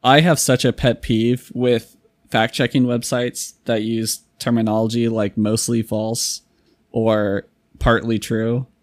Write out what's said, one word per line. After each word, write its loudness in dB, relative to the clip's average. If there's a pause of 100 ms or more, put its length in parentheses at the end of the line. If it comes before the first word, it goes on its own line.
I 6
have 4
such 2
a 2
pet 0
peeve 0
with 0 (340)
fact-checking 0
websites -4 (100)
that -2
use -4 (180)
terminology 0
like -2
mostly 0
false -6 (480)
or 0 (320)
partly 2
true. -2 (160)